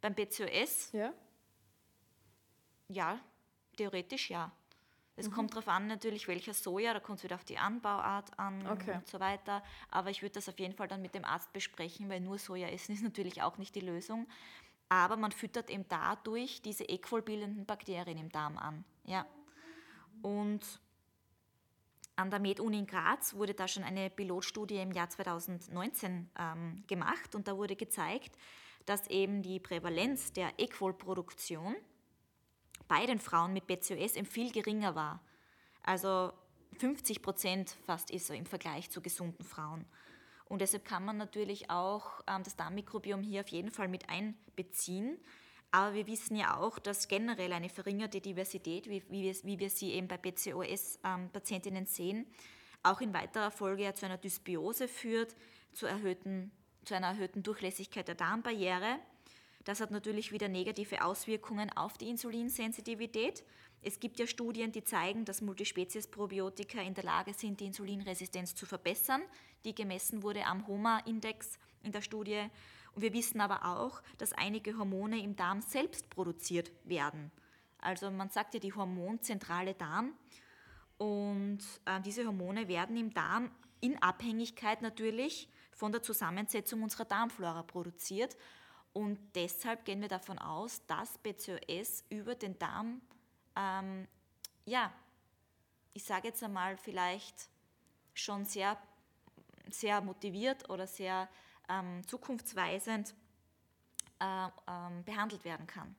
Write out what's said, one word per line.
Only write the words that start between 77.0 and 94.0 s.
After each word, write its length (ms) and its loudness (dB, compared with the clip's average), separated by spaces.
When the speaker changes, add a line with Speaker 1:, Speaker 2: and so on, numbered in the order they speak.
Speaker 1:
Also 320 0
man 200 -2
sagt 240 0
ja 60 0
die 140 -4
hormonzentrale 1000 -2
Darm. 380 0
Und, 640 2
äh, 160 2
diese 260 0
Hormone 400 0
werden 300 2
im 180 0
Darm 380 2
in 220 4
Abhängigkeit 800 2
natürlich 640 0
von 220 0
der 100 2
Zusammensetzung 800 2
unserer 220 0
Darmflora 580 2
produziert. 760 -2
Und 260 0
deshalb 520 0
gehen 160 -2
wir 60 -2
davon 300 -4
aus, 460 -4
dass 320 -2
B 180 -4
C 200 -6
O 20 -4
S 440 -2
über 240 -4
den 240 -6
Darm, 420 -2
ähm, 500 -2